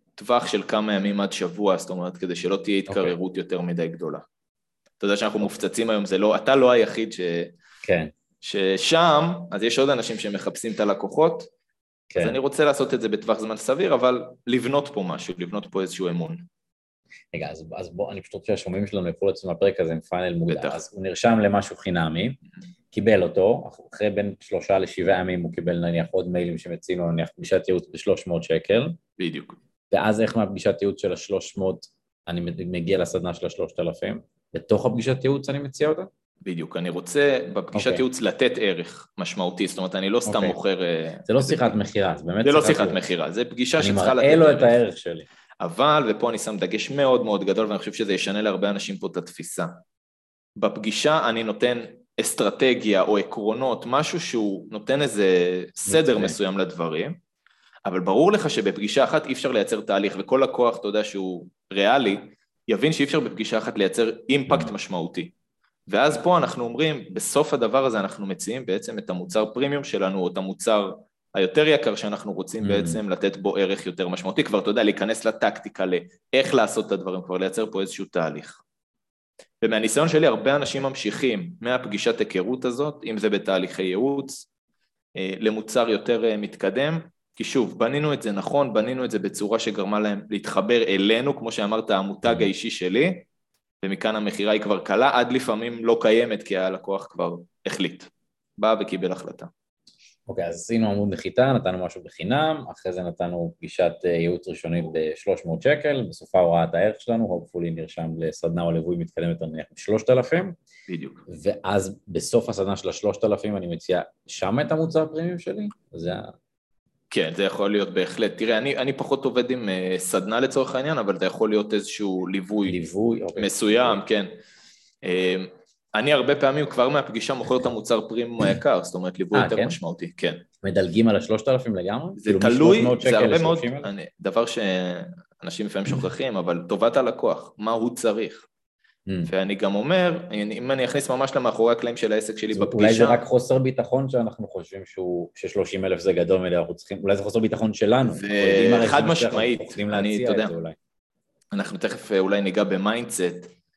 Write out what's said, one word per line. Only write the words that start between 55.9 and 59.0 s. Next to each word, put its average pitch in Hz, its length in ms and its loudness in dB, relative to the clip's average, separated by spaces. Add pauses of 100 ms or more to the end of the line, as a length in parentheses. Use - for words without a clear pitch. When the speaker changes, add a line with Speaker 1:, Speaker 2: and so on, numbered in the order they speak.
Speaker 2:
מתווה. 101 120 2
Speaker 1:
מסוים 98 320 -2
לדברים, 87 560 -2 (720)
אבל 92 140 -2
ברור 107 320 6
לך 202 180 2
שבפגישה 104 540 0